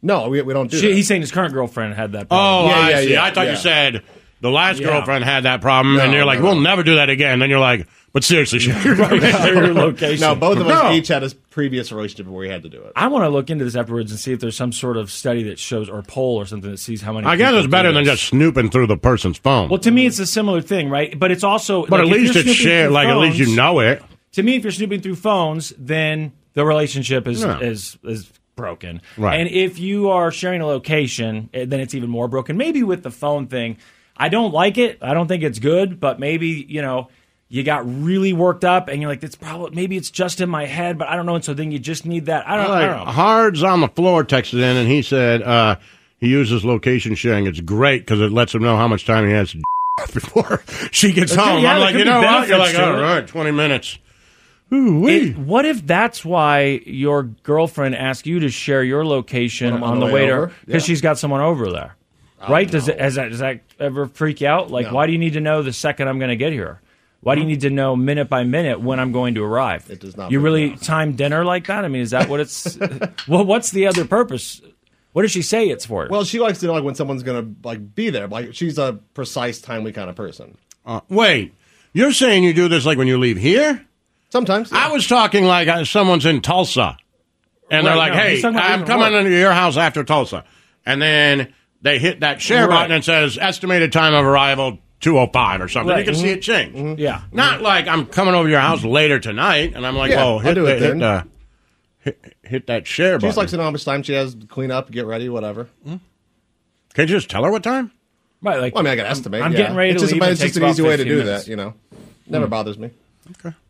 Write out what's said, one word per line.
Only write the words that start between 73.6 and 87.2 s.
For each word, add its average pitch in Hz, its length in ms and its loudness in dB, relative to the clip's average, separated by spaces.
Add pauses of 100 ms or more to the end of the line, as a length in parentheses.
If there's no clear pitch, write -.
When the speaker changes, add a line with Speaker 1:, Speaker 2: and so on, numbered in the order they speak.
Speaker 2:
the 196 160 0
other 175 180 0
purpose? 208 560 -4 (520)
What 160 80 0
does 208 100 2
she 180 100 -4
say 214 280 0
it's - 160 -6
for? 98 240 -4
Speaker 1:
Well, 208 140 -2
she 208 160 -4
likes 220 200 0
to 180 80 -6
know, 165 60 0
like, 156 100 -2
when 139 120 -4
someone's 135 280 -6
gonna, 123 220 -6 (180)
like, 107 320 -12
be 226 140 -4
there. 107 180 -6
Like, 113 260 -10
she's 160 240 -6
a 131 220 -2 (140)
precise, 123 480 -8
timely 110 300 -10
kind 95 180 -12
of 90 60 -14
person. 98 420 -16 (280)
Speaker 3:
Uh, 117 140 -8 (100)
wait, 180 440 2 (400)
you're 254 180 2
saying 220 320 4
you 175 100 4
do 175 140 4
this, 165 180 2
like, 151 120 2
when 131 100 2
you 127 100 2
leave 123 200 2
here? 226 480 2 (440)
Speaker 1:
Sometimes, 226 420 -2
yeah. 247 160 2
Speaker 3:
I 311 40 -2
was 285 160 0
talking 208 380 4
like, 175 240 4
uh, 165 160 0
someone's 185 400 2
in 156 160 2
Tulsa, 131 560 0 (720)